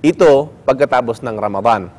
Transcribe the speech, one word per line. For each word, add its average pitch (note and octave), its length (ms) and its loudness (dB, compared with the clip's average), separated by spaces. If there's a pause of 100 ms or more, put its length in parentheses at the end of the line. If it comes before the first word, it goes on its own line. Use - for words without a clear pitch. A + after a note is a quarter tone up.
ito D3+ 420 4 (160)
pagkatapos B2+ 600 -2
ng A2+ 100 -6
Ramadan. G2+ 640 -2